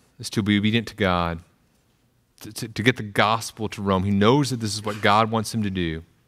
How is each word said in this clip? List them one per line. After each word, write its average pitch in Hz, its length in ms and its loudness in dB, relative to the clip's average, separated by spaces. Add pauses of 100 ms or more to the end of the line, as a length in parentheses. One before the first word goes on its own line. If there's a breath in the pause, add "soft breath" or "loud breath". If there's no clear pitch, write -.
(200)
is 117 100 -12
to 110 140 -2
be 104 160 2
obedient 107 300 0
to - 60 -18
God, 87 440 0 (1000)
to, 107 120 -16
to, 120 140 -10
to 110 160 -6
get 120 140 4
the 113 60 -8
gospel 107 680 0
to - 120 -10
Rome. 95 220 2
He 101 80 0
knows 120 400 4
that 120 100 -4
this 104 120 -4
is 104 120 -10
what 104 160 -6
God 107 300 4
wants 113 220 -4
him 113 100 -2
to 101 80 -2
do. 85 320 -4 (240)